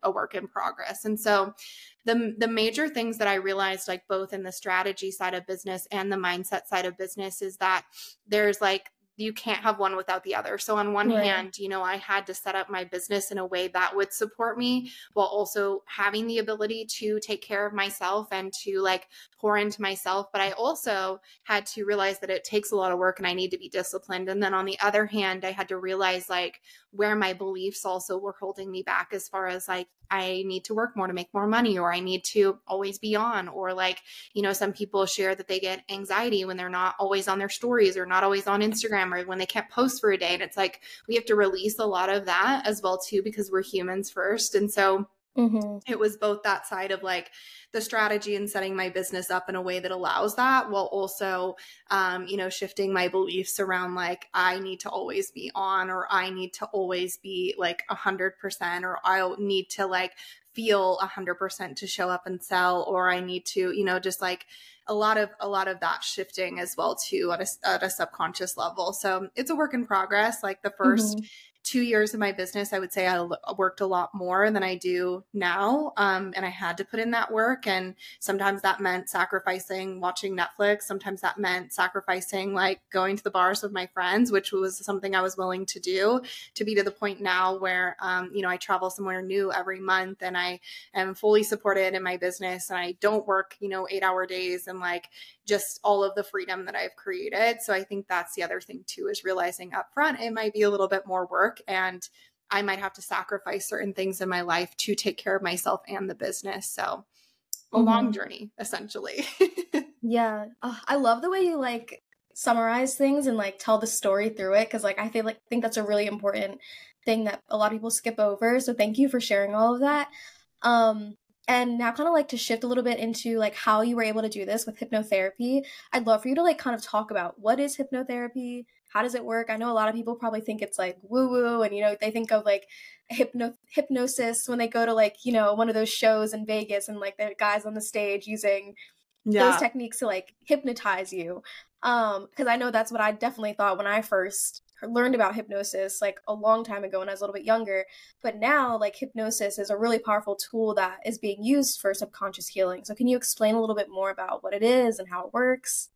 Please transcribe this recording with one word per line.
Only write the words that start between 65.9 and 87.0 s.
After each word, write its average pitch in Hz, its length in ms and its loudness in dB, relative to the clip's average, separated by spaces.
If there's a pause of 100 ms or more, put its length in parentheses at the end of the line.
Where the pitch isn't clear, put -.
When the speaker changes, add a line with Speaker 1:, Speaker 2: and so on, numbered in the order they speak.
Speaker 1:
shifting 185 560 -6
as 180 180 -6
well - 200 0
too 180 340 -2
at 170 100 -2
a, 190 60 -4 (180)
at 185 200 2
a 185 60 0
subconscious 180 680 -4
level. 185 360 -2
So 190 440 -2
it's 262 140 -4
a 330 40 -2
work 302 180 0
in 240 140 -2
progress. 202 560 2
Like, 196 200 -4
the 202 140 -4
first 214 420 4
Speaker 2:
Mm-hmm. 214 80 -6 (380)
Speaker 1:
two 247 180 2
years 214 320 4
of 220 60 -2
my 202 120 0
business, 196 400 -4
I 196 60 2
would 185 160 -6
say 185 120 2
I 180 100 2
l-, 175 200 -2 (220)
worked 185 240 0
a 190 40 2
lot 180 280 0
more 190 360 4
than 202 120 2
I 185 140 0
do 180 480 -2 (100)
now. 202 640 2
Um, 196 360 2
and 190 120 -2
I - 20 -2
had 180 300 -4
to 196 60 -2
put 220 140 -8
in 226 120 0
that 233 200 0
work. 233 360 2
And 185 280 0 (260)
sometimes 196 420 0
that 190 180 2
meant 185 300 0
sacrificing 185 920 -2
watching 180 340 -2
Netflix. 202 500 2
Sometimes 196 360 -6
that - 160 0
meant 180 380 -2
sacrificing, 190 800 -2
like, 190 260 2 (100)
going 190 280 2
to - 60 -6
the 202 60 -2
bars 190 320 4
with 202 100 -4
my 185 160 -4
friends, 202 440 2
which 196 180 2
was 190 320 -2
something 196 320 -2
I 190 60 4
was 185 160 0
willing 185 300 -2
to - 140 -8
do, 202 420 2 (320)
to 214 100 -4
be 214 120 -2
to 202 60 6
the 196 80 -2
point 202 300 -4